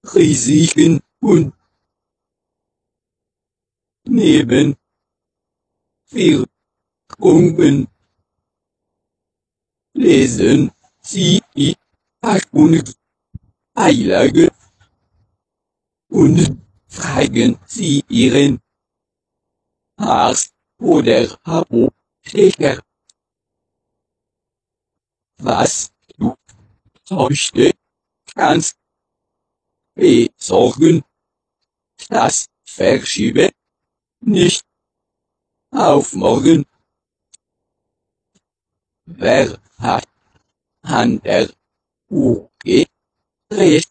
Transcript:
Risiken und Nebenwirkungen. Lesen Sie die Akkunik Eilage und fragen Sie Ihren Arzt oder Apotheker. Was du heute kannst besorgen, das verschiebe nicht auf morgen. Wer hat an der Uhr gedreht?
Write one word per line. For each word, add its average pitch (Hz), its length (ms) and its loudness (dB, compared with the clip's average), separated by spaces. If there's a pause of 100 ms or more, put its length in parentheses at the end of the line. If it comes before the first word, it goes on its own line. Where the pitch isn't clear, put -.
(140)
Risiken 160 880 2 (180)
und 170 340 0 (2500)
Nebenwirkungen. - 3750 -2 (2000)
Lesen - 800 2 (300)
Sie 185 400 -2 (140)
die 143 200 -2 (460)
Akkunik 165 760 0 (760)
Eilage - 760 2 (1600)
und 160 500 0 (300)
fragen 143 800 -2
Sie 156 420 -4
Ihren 131 540 0 (1400)
Arzt - 560 -2 (260)
oder 123 640 0
Apotheker. 151 1400 -2 (2500)
Was - 520 -4 (260)
du - 180 -6 (760)
heute - 640 -2 (600)
kannst - 440 -2 (1160)
besorgen, 120 1080 0 (1080)
das - 400 -2 (140)
verschiebe - 880 -2 (680)
nicht 175 460 -2 (1040)
auf 143 420 0
morgen. 143 520 0 (2500)
Wer - 560 -2 (160)
hat - 300 -6 (760)
an 117 400 -4
der - 280 -2 (600)
Uhr - 500 -2
gedreht? - 1300 -2